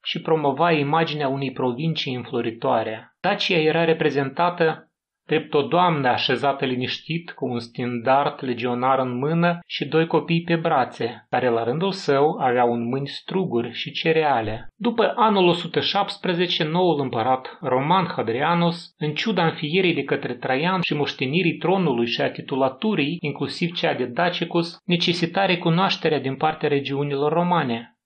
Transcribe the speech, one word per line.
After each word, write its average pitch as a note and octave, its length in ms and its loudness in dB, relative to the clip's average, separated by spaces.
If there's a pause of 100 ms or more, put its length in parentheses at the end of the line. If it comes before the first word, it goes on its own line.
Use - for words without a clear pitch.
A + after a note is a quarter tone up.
și - 180 -6
promova D#3 520 2
imaginea D3+ 560 0
unei C3+ 240 -2
provincii C3+ 600 -2
înfloritoare. A#2 1040 -4
Dacia F#3+ 380 0
era D#3 260 4
reprezentată D#3+ 960 2 (480)
drept D#3 260 -2
o D3 80 4
doamnă D#3+ 460 2
așezată C3+ 560 2
liniștit, B2+ 680 -4
cu - 160 -8
un A#2+ 120 -2
standard B2 840 0
legionar B2 580 0
în B2+ 200 -2
mână E3+ 480 2
și - 180 -6
doi D#3+ 220 2
copii E3 360 0
pe E3+ 140 0
brațe, B2+ 760 -2
care B2+ 180 2
la A#2 160 2
rândul D#3+ 280 0
său D3+ 460 2
aveau B2 340 2
în A#2 160 -2
mâini C3+ 180 -2
struguri A#2+ 680 -4
și - 180 -10
cereale. C3+ 840 0
După A3+ 400 0
anul G3+ 320 4
o E3+ 40 6
sută E3+ 280 -2
șaptesprezece, F3+ 840 -2
noul D#3+ 360 2
împărat B2+ 600 -2
roman D#3 460 2
Hadrianus, D#3+ 880 0
în D3+ 180 -2
ciuda F#3 300 0
înfierii D#3+ 500 2
de C#3 100 -2
către C#3 300 -2
Traian C#3+ 480 0
și D#3+ 120 -2
moștenirii D3 640 0
tronului D#3+ 500 2
și - 140 -2
a C3+ 100 0
titulaturii, C#3+ 920 -2
inclusiv C#3+ 520 -4
cea D3+ 220 -2
de B2 100 -2
Dacicus, E3+ 800 -2
necesita F3 600 0
recunoașterea E3 760 2
din C3+ 160 -4
partea D3+ 320 -2
regiunilor C#3 640 0
romane D#3+ 720 0